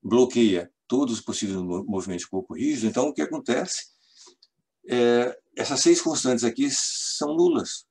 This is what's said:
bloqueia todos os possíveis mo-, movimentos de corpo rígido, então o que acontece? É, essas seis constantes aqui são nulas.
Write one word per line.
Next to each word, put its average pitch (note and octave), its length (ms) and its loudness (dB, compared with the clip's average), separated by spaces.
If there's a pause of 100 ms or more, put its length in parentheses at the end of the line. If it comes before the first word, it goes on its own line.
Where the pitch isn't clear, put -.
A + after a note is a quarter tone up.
bloqueia A2+ 680 2 (140)
todos B2 280 0
os G#2+ 60 -8
possíveis G2+ 380 -6
mo-, F2+ 260 -6
movimentos F#2 400 -6
de - 60 -18
corpo F#2+ 240 -6
rígido, C3 320 -2
então B2+ 220 0
o C#3+ 40 -4
que D3+ 100 -4
acontece? - 640 -4 (1000)
É, A#2+ 480 4 (200)
essas C3 240 -2
seis E3+ 200 6
constantes B2+ 440 0
aqui C3 260 0
são - 640 -4
nulas. E3 560 0